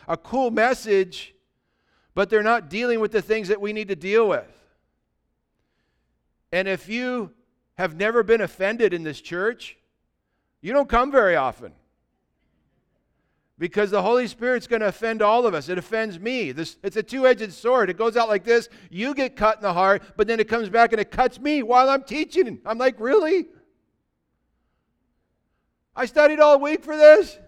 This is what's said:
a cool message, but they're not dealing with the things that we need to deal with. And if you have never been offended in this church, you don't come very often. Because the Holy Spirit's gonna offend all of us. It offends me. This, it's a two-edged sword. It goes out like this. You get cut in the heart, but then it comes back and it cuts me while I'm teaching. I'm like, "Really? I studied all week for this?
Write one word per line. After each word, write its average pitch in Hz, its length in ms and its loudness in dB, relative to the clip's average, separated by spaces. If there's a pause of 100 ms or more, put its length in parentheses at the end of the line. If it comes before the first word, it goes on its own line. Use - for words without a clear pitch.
a 165 100 -6
cool 254 340 -4
message, 220 840 -2 (800)
but 202 160 -2
they're 214 120 2
not 214 280 -2
dealing 226 300 -4
with 214 120 -4
the 214 100 0
things 214 260 -4
that 202 120 -2
we 208 120 -6
need 214 160 -8
to 196 80 -6
deal 202 320 0
with. 135 220 -4 (2000)
And 185 160 -4
if 185 200 -8
you 240 440 -8 (440)
have 156 200 -6
never 220 260 0
been 220 180 2
offended 202 540 -2
in 170 80 -8
this 151 180 -10
church, 196 560 -8 (840)
you 180 120 -8
don't 285 160 0
come 247 220 0
very 214 240 4
often. 123 380 -4 (1900)
Because 185 320 -4
the 202 100 0
Holy 233 260 0
Spirit's 240 400 -4
gonna 220 200 -2
offend 226 340 -6
all 220 240 2
of 214 80 0
us. 147 160 -8
It 180 80 -6
offends 214 420 -6
me. 214 320 -6
This, 156 320 -12
it's 196 140 -8
a 220 60 -4
two-edged 240 500 0
sword. 226 380 0
It 175 80 -10
goes 226 180 -2
out 233 100 0
like 208 160 -2
this. 233 280 0 (180)
You 226 260 -8
get 262 220 -4
cut 214 220 0
in 214 40 -12
the 190 120 -2
heart, 190 280 2 (140)
but 208 100 0
then 226 140 -2
it 208 80 0
comes 220 220 -4
back 226 220 4
and 214 80 -2
it 202 100 -6
cuts 254 280 -2
me 294 240 -2
while 247 280 4
I'm 269 120 0
teaching. 277 640 -4
I'm 226 140 -6
like, 262 200 -2
"Really? 311 500 0 (2500)
I 254 120 -6
studied 302 340 2
all 294 180 8
week 294 240 -2
for 302 140 -8
this? 302 520 8